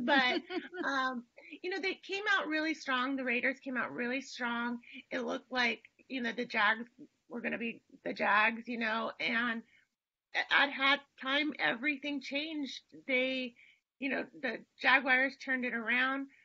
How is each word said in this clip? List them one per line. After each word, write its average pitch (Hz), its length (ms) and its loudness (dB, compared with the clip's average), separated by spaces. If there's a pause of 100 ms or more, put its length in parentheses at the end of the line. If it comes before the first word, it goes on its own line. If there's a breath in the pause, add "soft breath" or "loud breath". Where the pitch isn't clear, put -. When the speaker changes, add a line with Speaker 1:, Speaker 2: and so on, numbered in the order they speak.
Speaker 1:
but, 269 360 4 (200)
Speaker 2:
<laughs> 359 240 -10
Speaker 1:
um, 262 380 0 (400 loud breath)
you 359 80 -2
know, 381 100 -2
they - 140 0
came 392 360 -6
out 359 140 4
really 311 300 0
strong. 262 400 0
The 269 80 -2
Raiders 247 360 0
came 262 180 -6
out - 140 -2
really 247 300 -2
strong. 240 560 -4 (320 loud breath)
It 262 120 -2
looked 247 300 -6
like, 240 300 0 (260)
you 262 140 -4
know, 233 160 -2
the 240 80 -2
Jags 220 400 2 (420)
were 240 140 -10
gonna 233 160 -4
be 233 240 -6 (240)
the - 80 -2
Jags, 214 540 2
you 240 100 -4
know, 226 420 -2
and 233 440 -2 (720 soft breath)
a-, - 180 0
at 262 160 6
halftime, 277 880 2
everything 285 640 0
changed. 294 600 -4 (260)
They, 254 480 0 (420 soft breath)
you 277 120 -4
know, - 160 -2 (180)
the 247 160 -4 (200)
Jaguars 262 540 4 (100)
turned 254 220 -2
it 247 80 -2
around. 254 540 0 (180 soft breath)